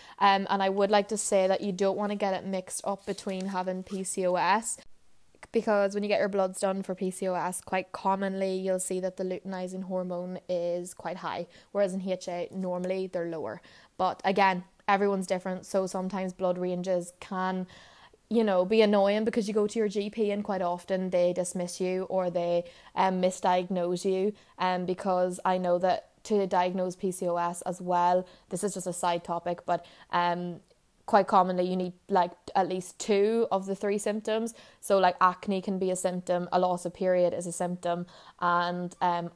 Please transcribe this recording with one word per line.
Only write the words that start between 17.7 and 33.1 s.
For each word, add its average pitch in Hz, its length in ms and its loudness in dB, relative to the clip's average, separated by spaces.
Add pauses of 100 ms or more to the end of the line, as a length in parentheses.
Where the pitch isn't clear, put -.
you 226 140 2
know, 185 220 4
be 220 160 4
annoying 208 420 6
because 214 240 0
you 214 60 -4
go 208 140 2
to 226 120 -4
your 214 80 2
G 208 220 -2
P 208 220 0
and 208 120 -2
quite 190 180 -2
often 180 480 -2
they 180 240 4
dismiss 175 480 -4
you 185 220 0
or 185 260 -2
they, 175 340 0 (320)
um, 185 260 2
misdiagnose 180 840 0
you, 190 280 2 (260)
um, 180 260 0
because 185 580 0
I 185 140 2
know 180 220 2
that 180 300 0 (140)
to 202 240 2
diagnose 185 480 0
P 185 160 -2
C 180 160 -4
O 170 80 0
S 175 280 -4
as 180 180 -6
well, 180 440 2 (240)
this 185 140 -4
is 202 100 -2
just 190 140 -8
a 175 60 -6
side 175 300 -2
topic, 175 420 -6
but, 175 200 -2 (260)
um, 175 500 0 (440)
quite 202 220 4
commonly 185 380 4
you 180 100 -2
need, 180 160 -2 (160)
like, 180 240 2 (240)
at 185 140 2
least 185 280 -6
two 220 540 2